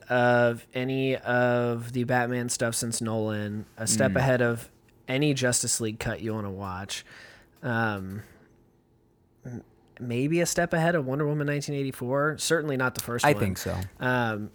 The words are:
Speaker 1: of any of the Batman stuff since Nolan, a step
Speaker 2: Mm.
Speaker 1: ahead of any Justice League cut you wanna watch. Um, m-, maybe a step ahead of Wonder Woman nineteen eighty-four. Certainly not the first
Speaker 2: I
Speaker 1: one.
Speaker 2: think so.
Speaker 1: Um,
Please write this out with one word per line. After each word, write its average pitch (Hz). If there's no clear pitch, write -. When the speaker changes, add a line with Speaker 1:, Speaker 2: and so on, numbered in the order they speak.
Speaker 1:
of 123
any 131
of 120
the 123
Batman 123
stuff 117
since 117
Nolan, 107
a 110
step 110
Speaker 2:
Mm. -
Speaker 1:
ahead 127
of 117
any 139
Justice 123
League 110
cut 110
you 107
wanna 104
watch. 95
Um, 107
m-, 120
maybe 131
a 165
step 170
ahead 170
of 147
Wonder 139
Woman 147
nineteen 147
eighty-four. 139
Certainly 151
not 127
the -
first 120
Speaker 2:
I 147
Speaker 1:
one. 127
Speaker 2:
think 95
so. 90
Speaker 1:
Um, 117